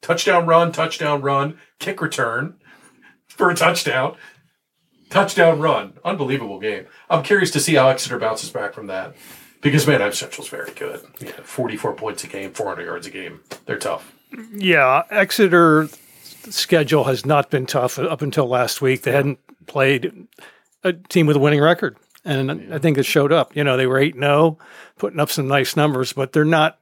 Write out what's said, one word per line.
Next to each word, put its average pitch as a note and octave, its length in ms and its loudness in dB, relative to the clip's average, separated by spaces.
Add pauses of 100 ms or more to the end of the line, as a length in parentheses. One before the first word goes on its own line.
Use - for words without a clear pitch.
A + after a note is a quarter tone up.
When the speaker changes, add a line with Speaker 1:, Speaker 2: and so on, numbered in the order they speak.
Speaker 1:
Touchdown E3+ 440 2
run, E3 260 4
touchdown D3+ 500 -4
run, C#3 360 -2 (200)
kick F#3+ 240 -8
return C3+ 540 -4 (720)
for F3+ 240 0
a E3 40 0
touchdown. D#3+ 640 0 (960)
Touchdown F3 500 4
run. - 340 -2 (100)
Unbelievable C3 560 -4
game. G2+ 260 -6 (220)
I'm E3 140 2
curious F#3+ 300 2
to D3+ 80 0
see D#3+ 140 0
how C3 140 6
Exeter B2+ 300 -2
bounces A2 320 -6
back - 240 -8
from G#2 140 -14
that. F#2+ 260 -10 (460)
Because D3 260 2
Manheim G#2 260 2
Central's - 360 -10
very - 240 -14
good. - 280 -12 (180)
Yeah, - 140 -16 (100)
forty-four A2+ 520 -6
points G#2+ 280 -10
a - 60 -14
game, G2 240 -12
four G#2 160 -6
hundred F2 160 -10
yards E2+ 240 -10
a - 20 -16
game. F2+ 300 -14 (260)
They're - 120 -6
tough. - 340 -8 (400)
Speaker 2:
Yeah, D#3+ 580 2
Exeter F3 760 4 (600)
schedule D3 540 2
has C3+ 220 -2
not C#3+ 240 2
been C3 160 -2
tough B2+ 320 -2
up D3+ 240 -4
until C#3+ 240 -2
last B2 340 -2
week. C3 220 0
They - 80 -2
hadn't C#3 300 0 (260)
played C3+ 640 -2 (560)
a F#3 80 2
team E3+ 340 0
with D3 100 4
a C#3+ 40 4
winning D3 200 4
record, D#3 360 2 (280)
and C#3 440 -4
Speaker 1:
Yeah. D#3+ 80 -8
Speaker 2:
I - 20 -4
think C#3+ 200 2
it C3 60 2
showed C#3+ 280 2
up. D3+ 240 0
You D3 80 0
know, C3 120 2
they C3 120 0
were C3 100 2
eight D3 160 2
and B2 100 -6
oh, D#3 340 4 (380)
putting G3 220 -6
up D3 120 -2
some C3+ 180 -4
nice C#3 260 0
numbers, C#3+ 380 0
but C3+ 200 -6
they're D3+ 120 4
not D#3+ 380 2